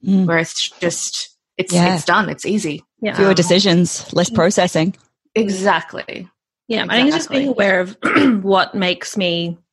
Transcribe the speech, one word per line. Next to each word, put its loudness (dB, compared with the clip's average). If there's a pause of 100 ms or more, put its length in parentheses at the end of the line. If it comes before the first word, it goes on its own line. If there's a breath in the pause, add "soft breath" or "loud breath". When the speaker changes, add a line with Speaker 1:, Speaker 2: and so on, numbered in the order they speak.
Speaker 1:
Mm. 2
Speaker 2:
where 2
it's -4 (100)
just, -6 (280)
it's, -4
Speaker 1:
Yeah. 4
Speaker 2:
it's -4
done. 2
It's -8
easy. -4 (160)
Speaker 3:
Yeah. -6
Speaker 1:
Fewer 4
Speaker 2:
Um, 4
Speaker 1:
decisions, 2
less 0
processing. 0 (400)
Speaker 2:
Exactly. -2 (380)
Speaker 3:
Yeah, -2
I 0
think 2
just -4
being -2
Speaker 2:
Exactly. 0
Speaker 3:
aware 2
of -6
<clears throat> 2
what 2
makes -4
me -2 (140)